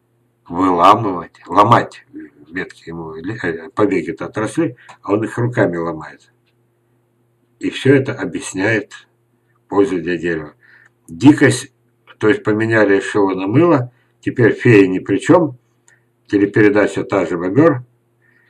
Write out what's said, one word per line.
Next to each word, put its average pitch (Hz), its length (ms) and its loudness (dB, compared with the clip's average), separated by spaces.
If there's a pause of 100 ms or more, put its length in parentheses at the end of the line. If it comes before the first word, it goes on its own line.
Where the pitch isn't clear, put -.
(480)
выламывать, 92 840 0 (160)
ломать 104 580 0 (420)
ветки 87 400 -12
ему, 82 260 -12
э, 82 560 -8
побеги-то 87 560 -4
отросли, 123 500 -4 (260)
а 98 100 -4
он 110 120 0
их 104 120 -8
руками 110 400 -2
ломает. 82 560 -10 (1300)
И - 120 -6
всё - 240 2
это 127 180 0
объясняет 95 800 -6 (760)
пользу 92 320 0
для 87 160 -4
дерева. 80 380 -6 (540)
Дикость, - 640 2 (460)
то 107 100 0
есть 98 160 0
поменяли 107 560 2
шило 95 340 -2
на 95 120 -6
мыло, 135 460 2 (280)
теперь 101 320 0
феи 104 340 6
ни 92 140 -2
при 95 180 -2
чём, 156 400 2 (680)
телепередача 101 760 2
та 95 220 -2
же 87 100 -6
"Бобёр", 123 480 2 (640)